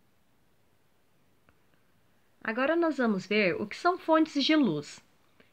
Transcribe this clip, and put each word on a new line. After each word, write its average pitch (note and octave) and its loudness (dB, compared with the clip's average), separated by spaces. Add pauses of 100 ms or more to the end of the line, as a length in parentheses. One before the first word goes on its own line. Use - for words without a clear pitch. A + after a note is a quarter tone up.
(2500)
Agora B3+ -2
nós E4 0
vamos G#3+ 0
ver G3+ 2
o G#3 -6
que - -12
são F4+ 0
fontes D#4+ 0
de D#4 2
luz. D#3+ -2 (520)